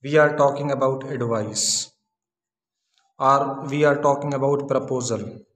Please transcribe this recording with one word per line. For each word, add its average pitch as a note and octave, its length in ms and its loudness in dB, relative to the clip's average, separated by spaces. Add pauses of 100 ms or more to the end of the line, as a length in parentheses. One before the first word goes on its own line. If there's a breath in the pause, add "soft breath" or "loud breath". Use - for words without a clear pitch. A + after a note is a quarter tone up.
We C#3+ 180 -6
are D3+ 120 4 (100)
talking C#3+ 340 0
about C3+ 380 -2
advice. A2+ 500 -4 (1500)
Or C#3 200 4 (320)
we C#3+ 80 -4 (100)
are C#3 180 2
talking C#3+ 320 0
about C#3 200 2 (120)
proposal. B2 500 -2 (340)